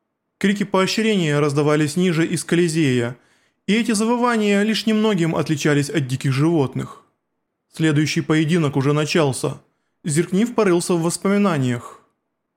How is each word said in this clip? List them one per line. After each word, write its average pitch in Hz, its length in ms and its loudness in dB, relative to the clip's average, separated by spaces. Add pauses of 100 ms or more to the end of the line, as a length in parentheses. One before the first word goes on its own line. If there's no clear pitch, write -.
(380)
Крики 202 260 0
поощрения 190 720 0
раздавались 151 580 0
ниже 175 300 0
из - 180 -4
Колизея, 151 720 0 (500)
и 190 80 0
эти 233 180 0
завывания 220 680 0
лишь 220 240 -2
немногим 214 500 0
отличались 147 540 0
от 151 160 -2
диких 135 260 -2
животных. 135 720 -2 (680)
Следующий 156 520 0
поединок 156 540 0
уже 139 180 0
начался. 147 680 0 (420)
Зеркнив 180 520 0
порылся 185 400 2
в 165 80 0
воспоминаниях. 170 960 -2 (560)